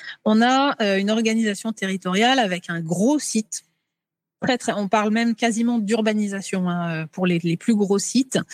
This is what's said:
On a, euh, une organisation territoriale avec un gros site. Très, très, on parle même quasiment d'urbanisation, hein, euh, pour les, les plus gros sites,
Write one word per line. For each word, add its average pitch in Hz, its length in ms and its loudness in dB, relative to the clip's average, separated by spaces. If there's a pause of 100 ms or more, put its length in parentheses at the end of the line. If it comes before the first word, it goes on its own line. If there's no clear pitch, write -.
(260)
On 220 160 4
a, 269 400 2
euh, 202 160 2
une 196 120 0
organisation 220 640 0
territoriale 196 680 0
avec 180 300 -2
un 170 120 -4
gros 190 380 2
site. - 440 -6 (800)
Très, 247 160 0
très, - 160 -4
on 202 160 -2
parle 214 220 2
même 233 240 0
quasiment 233 440 0
d'urbanisation, 202 880 -2
hein, 175 220 -2
euh, 160 180 -4
pour 185 160 -4
les, 175 140 2
les 170 160 0
plus 226 200 0
gros 202 220 2
sites, 233 420 0 (140)